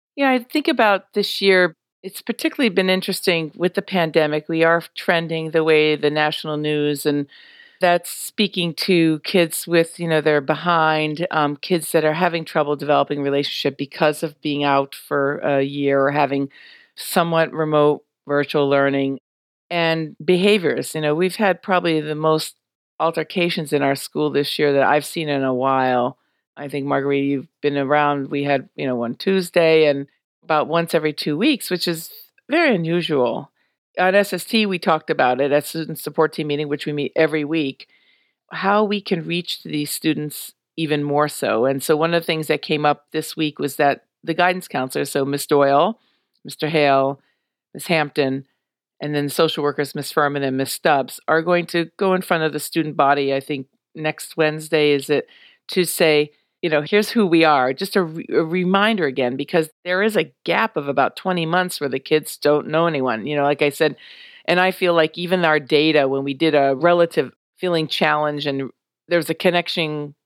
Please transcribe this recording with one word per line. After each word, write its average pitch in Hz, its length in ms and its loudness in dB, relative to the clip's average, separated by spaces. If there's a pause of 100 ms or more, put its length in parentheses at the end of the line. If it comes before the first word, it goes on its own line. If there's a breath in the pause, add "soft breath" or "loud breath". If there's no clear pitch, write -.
(160)
Yeah, 277 140 2
I 254 80 2
think 294 300 -4
about 220 440 2
this - 300 -2
year, 185 320 4 (280)
it's - 200 -14
particularly 262 480 -2
been 185 180 2
interesting 180 680 -2
with 175 200 -2
the 196 80 -2
pandemic. 156 640 0
We 165 160 0
are 165 180 4 (140)
trending 165 540 -2
the 160 140 2
way 156 320 4
the 147 140 0
national 151 460 -2
news, 147 480 -2
and 143 220 0 (540 soft breath)
that's 175 300 2
speaking 180 640 -4
to 165 460 2
kids - 460 0
with, 170 340 2
you 170 80 -2
know, 156 120 2
they're 147 200 2
behind, 156 880 0
um, 147 260 0
kids 165 360 -4
that 156 120 2
are 156 100 2
having 165 300 0
trouble 147 300 0
developing 143 480 0
relationship 139 560 -2
because 151 440 -2
of 156 180 -8
being 143 240 -4
out 139 300 0
for 143 440 -4
a 139 240 0
year 139 440 0
or 139 40 0
having 139 400 0 (460 loud breath)
somewhat 165 560 0
remote 151 500 2 (240)
virtual 143 420 0
learning, 139 500 0 (520)
and 165 520 -2
behaviors. 175 720 0
You 156 60 -6
know, 151 140 0
we've 180 220 -2
had 190 260 0
probably 175 380 0
the 151 160 -6
most 156 400 0 (420)
altercations 165 760 -2
in 143 100 2
our 139 120 2
school 151 340 -4
this 143 300 -2
year 147 140 2
that 139 100 4
I've 139 240 2
seen 127 220 -6
in 139 160 -2
a 131 100 0
while. 127 640 0 (380)
I 143 120 -12
think, 139 180 -6
Marguerite, 139 380 0
you've 139 380 -6
been 143 160 -2
around. 143 520 0
We 143 140 -4
had, 143 300 -2
you 147 120 -6
know, 127 100 -2
one 117 180 -4
Tuesday 170 720 2
and 139 220 0 (340)
about 151 240 0
once 165 280 0
every 156 180 0
two 151 260 -4
weeks, 247 320 0
which 180 160 -4
is 165 240 -4 (400)
very 302 240 2
unusual. 160 800 -2 (440)
At 185 180 2
S 202 180 2
S 180 120 -6
T, 220 220 2
we 185 120 -2
talked 160 300 0
about 131 320 2
it 139 120 0
at 147 140 0
student 160 320 -8
support 156 340 0
team 156 160 -6
meeting, 147 200 -4
which 143 180 -6
we 151 60 -2
meet 143 220 -4
every 156 300 2
week, 147 440 -4 (640)
how 196 320 0
we 208 180 -2
can 165 260 -4
reach 170 360 -6
these 147 280 -6
students - 640 -4 (240)
even 151 280 -2
more 147 240 0
so. 113 360 -2
And 135 180 0
so 156 140 2
one 165 160 0
of 170 100 2
the - 40 -16
things 160 220 -2
that 151 140 0
came 151 220 -2
up 147 280 0
this 156 240 -6
week 151 220 -4
was 143 180 -4
that 143 280 2 (200)
the 160 100 -4
guidance 180 340 0
counselor, 135 360 -4
so 139 200 -2
Miss 139 220 -4
Doyle, 143 520 4 (460)
Mister 151 240 -6
Hale, 139 520 2 (520)
Miss - 140 -14
Hampton, 143 600 0 (540)
and 147 140 -4
then 143 160 -2
social 160 320 0
workers, 143 320 -2
Miss 147 180 -8
Furman 143 300 0
and 131 160 -2
Miss 135 140 -4
Stubbs, 139 540 0
are 160 140 2
going 175 260 0
to 170 300 -2
go 190 160 0
in 185 80 2
front 170 220 -2
of 156 100 0
the 147 80 -6
student 156 360 -4
body, 139 360 2
I 135 80 -2
think 135 260 -8 (280)
next 156 420 -8
Wednesday 156 560 2
is 139 160 0
it, 147 180 0 (420 soft breath)
to 180 160 0
say, 151 480 2 (280)
you 175 80 -2
know, 151 140 2
"Here's 208 300 0
who 214 140 2
we 165 160 4
are." 135 300 4
Just 190 240 -6
a 190 60 4
re-, 165 280 -8
a 151 120 2
reminder 185 640 0
again, 131 300 -2
because 156 340 -2 (140)
there 180 180 -2
is 214 120 0
a 147 160 0 (140)
gap 202 320 0
of 143 120 -4
about 135 280 0
twenty 180 300 -4
months 180 340 -2
where 143 80 -2
the 131 100 -4
kids 151 380 -2
don't 147 320 2
know 160 180 2
anyone, 123 400 -2
you 147 80 -4
know, 143 100 0
like 143 180 0
I 147 80 2
said. 147 260 0 (480 loud breath)
And 180 160 2
I 185 100 4
feel 180 220 0
like 160 240 2
even 175 300 0
our 156 120 4
data, 147 480 4
when 135 160 -2
we 139 120 -4
did 151 200 2
a 139 220 4
relative 165 560 2 (240)
feeling 170 320 -2
challenge, 151 580 -2
and 135 240 -4 (380)
there 175 100 2
was 160 120 -2
a 160 40 -4
connection 160 800 -2 (120)